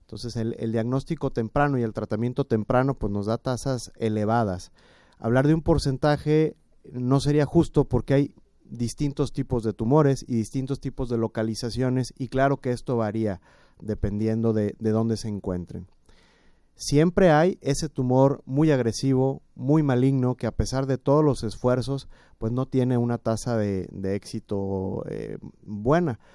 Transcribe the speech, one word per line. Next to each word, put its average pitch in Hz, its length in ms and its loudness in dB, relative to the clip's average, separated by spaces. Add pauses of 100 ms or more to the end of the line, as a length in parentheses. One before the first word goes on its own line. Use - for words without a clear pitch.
Entonces, 113 360 -12
el, 113 220 -4
el 113 140 -4
diagnóstico 131 580 -2
temprano 135 480 0
y 120 40 0
el 113 100 -4
tratamiento 110 520 -4
temprano, 127 500 0
pues, 104 180 -4
nos 101 140 -2
da 110 120 0
tasas 123 580 -4
elevadas. 107 760 0 (480)
Hablar 127 280 2
de 151 80 6
un 165 80 -2
porcentaje 147 920 0 (360)
no 127 280 2
sería 147 260 2
justo 151 380 2
porque 123 300 0
hay 143 200 2 (300)
distintos 131 680 -4
tipos 123 300 -4
de 110 100 -2
tumores 135 560 2
y 123 80 -2
distintos 131 440 -4
tipos 131 280 -8
de 117 100 -2
localizaciones, 117 1000 -2
y 127 100 -8
claro 135 300 2
que 123 140 -4
esto 120 240 -4
varía 107 440 -2 (400)
dependiendo 110 720 -2
de, 107 260 0
de 110 120 0
dónde 113 260 2
se 113 120 -8
encuentren. 90 580 -8 (880)
Siempre 175 540 4
hay 160 300 4
ese 143 280 -2
tumor 131 580 2
muy 147 260 2
agresivo, 131 680 0 (120)
muy 143 280 2
maligno, 127 520 2
que 123 120 -6
a 107 60 -2
pesar 131 340 -2
de 135 120 -2
todos 147 260 4
los 135 200 2
esfuerzos, 123 640 -2 (300)
pues, 113 140 -4
no 131 140 -2
tiene 127 320 2
una 120 180 0
tasa 113 400 -2
de, 101 360 -2
de 95 240 -4
éxito, 98 920 -6
eh, - 300 -8 (240)
buena. 123 560 0 (160)